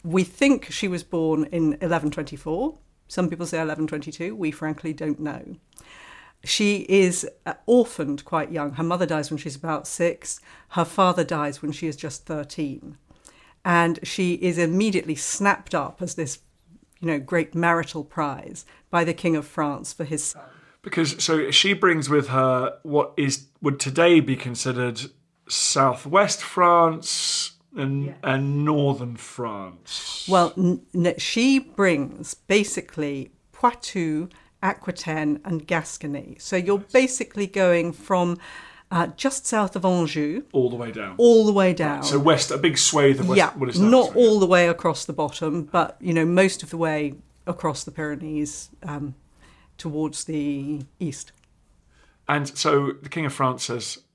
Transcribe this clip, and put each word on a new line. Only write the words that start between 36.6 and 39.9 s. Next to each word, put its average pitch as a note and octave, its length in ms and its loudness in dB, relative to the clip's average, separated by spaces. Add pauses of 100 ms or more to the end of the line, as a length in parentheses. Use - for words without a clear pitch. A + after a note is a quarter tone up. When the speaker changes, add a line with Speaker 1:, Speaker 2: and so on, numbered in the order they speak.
Speaker 2:
Yes. G3+ 100 -16
Speaker 1:
basically B3+ 560 2
going F3 460 2
from, F3 440 0 (540)
uh, E3+ 160 0
just C4+ 400 -4
south G#3 280 -2
of F3 100 -4
Anjou E3 640 0